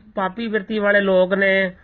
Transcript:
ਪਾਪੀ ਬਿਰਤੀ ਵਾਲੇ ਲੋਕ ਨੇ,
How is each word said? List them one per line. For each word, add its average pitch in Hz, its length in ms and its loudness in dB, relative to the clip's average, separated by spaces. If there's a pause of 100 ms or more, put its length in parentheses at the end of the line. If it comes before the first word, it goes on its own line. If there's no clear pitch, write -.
(160)
ਪਾਪੀ 196 320 -6
ਬਿਰਤੀ 214 320 -4
ਵਾਲੇ 202 220 2
ਲੋਕ 185 320 2
ਨੇ, 190 380 0 (120)